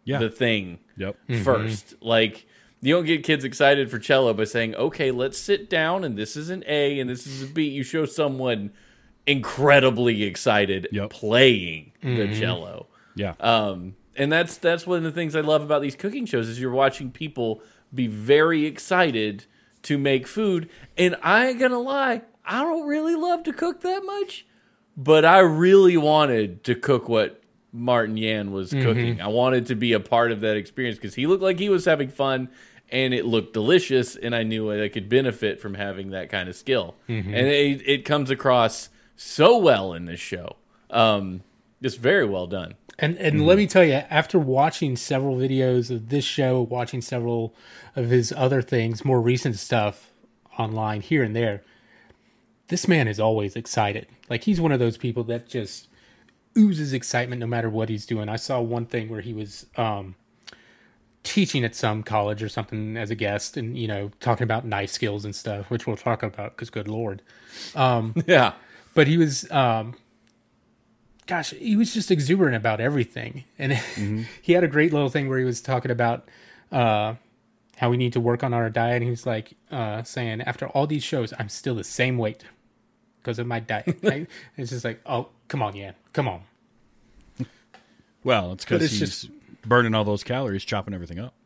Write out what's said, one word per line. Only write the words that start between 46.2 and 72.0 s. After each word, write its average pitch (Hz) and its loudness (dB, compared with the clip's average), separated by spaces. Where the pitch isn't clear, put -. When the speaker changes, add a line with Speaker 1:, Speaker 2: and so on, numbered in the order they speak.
Speaker 3:
show, 127 0
watching 120 -4
several 117 -4
of 117 -2
his 123 4
other 131 2
things, 113 -2
more 131 4
recent 123 0
stuff 104 -2
online 110 -4
here 147 0
and 107 -2
there, 110 -2
this 175 -2
man 151 4
is 104 -4
always 107 0
excited. 107 -2
Like, 120 -4
he's 190 2
one 160 2
of 127 2
those 113 0
people 120 -4
that 117 -8
just - -10
oozes 160 4
excitement 123 -4
no 117 -6
matter 117 -2
what 110 -2
he's 107 -6
doing. 107 -4
I 110 -6
saw 127 -4
one 117 -4
thing 113 -6
where 110 -10
he 117 -12
was, 107 -12
um, 101 -4
teaching 156 0
at 113 -4
some 107 -2
college 107 -2
or 107 -6
something 107 -8
as 107 -8
a 110 -6
guest 101 -4
and, 123 -8
you 117 -4
know, 101 -6
talking 120 0
about 110 -2
knife 101 -4
skills 104 -4
and 101 -10
stuff, 101 -10
which 117 -4
we'll 110 -4
talk - -2
about 107 -8
'cause 117 -14
good 104 -10
Lord. 107 -6
Um, 120 2
Speaker 2:
<laughs> 160 -4
Yeah. 127 6
Speaker 3:
but 156 6
he 160 2
was, 151 0
um, 120 0
gosh, 170 -4
he 214 -2
was 226 2
just 220 -2